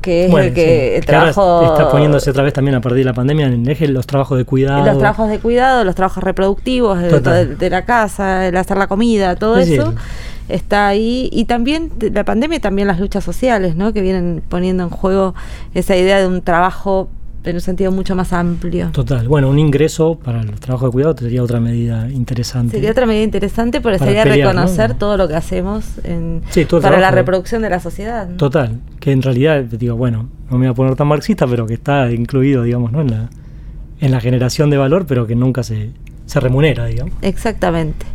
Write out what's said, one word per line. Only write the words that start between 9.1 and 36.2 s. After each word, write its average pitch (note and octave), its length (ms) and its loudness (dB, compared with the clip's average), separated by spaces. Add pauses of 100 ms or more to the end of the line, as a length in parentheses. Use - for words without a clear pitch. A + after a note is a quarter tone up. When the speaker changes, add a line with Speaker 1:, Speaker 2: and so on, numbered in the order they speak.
Speaker 1:
todo A3 240 2
Speaker 2:
Sí, F3+ 120 4
sí. D3+ 40 4
Speaker 1:
eso A2+ 200 0 (540)
está G3+ 380 0
ahí. A3+ 460 0
Y A3+ 140 0
también C4 520 -2
de, A3 140 -2
la G#3 120 -2
pandemia B3 340 -2
y - 20 -4
también G3+ 260 0
las F3 140 0
luchas G3 240 -4
sociales, F#3 500 0
¿no? G3+ 180 0
Que G#3 80 -2
vienen F3+ 480 0
poniendo F3+ 360 -2
en E3+ 60 -4
juego F#3+ 440 0 (400)
esa F#3 220 0
idea F#3+ 240 4
de F#3 80 2
un F3+ 140 -2
trabajo F#3 680 0 (360)
en F3 100 -4
un F3 80 -2
sentido F#3 300 0
mucho F#3+ 220 0
más F3+ 200 0
amplio. F3 580 -2
Speaker 2:
Total. B2 340 0
Bueno, C#3 220 4
un C#3 100 4
ingreso D#3 640 2
para A#2 200 -4
los G#2 180 -6
trabajos B2+ 280 -2
de A#2 40 0
cuidado C#3 240 2
sería B2 260 -2
otra A#2+ 180 0
medida A#2 500 -2
interesante. A#2+ 680 -2
Speaker 1:
Sería G#3 140 0
otra A#3+ 160 2
medida G#3+ 160 2
interesante, A3 580 -2
pero G#3+ 160 0
Speaker 2:
Para D3 140 2
Speaker 1:
sería G#3 140 4
Speaker 2:
pelear, G#3+ 300 4
¿no? F#3 80 0
Speaker 1:
reconocer F#3 320 0
todo G3+ 220 -2
lo F#3 120 0
que D3+ 80 -4
hacemos F#3+ 480 -4 (200)
en, E3 460 -4
Speaker 2:
Sí, D#3 160 2
todo F3 120 2
el - 40 2
Speaker 1:
para F#3 140 4
la F#3 60 4
Speaker 2:
trabajo. F#3+ 140 4
Speaker 1:
reproducción F#3 460 0
de G#3 80 -2
la F3 100 -2
sociedad, G3+ 480 -8
¿no? F3+ 80 -10
Speaker 2:
Total. B2+ 420 0 (220)
Que C#3 120 0
en C3 100 2
realidad, C3+ 400 2
digo, A#2 340 -4
bueno, A#2 320 -2 (220)
no B2+ 80 0
me C3 80 2
voy B2+ 60 0
a - 20 -2
poner C3 220 2
tan D3 100 0
marxista, D3+ 400 0
pero A#2+ 180 0
que A2+ 100 -4
está C#3 360 0
incluido, B2+ 540 0
digamos, A#2+ 280 -2
¿no? D3+ 80 -2
En C3+ 120 0
la, A2 180 -6 (720)
en C3+ 100 2
la B2+ 100 2
generación B2+ 480 2
de D3 80 4
valor, D3 300 2
pero B2 200 0
que A2+ 100 -2
nunca B2 260 0
se, G#2+ 300 -6 (340)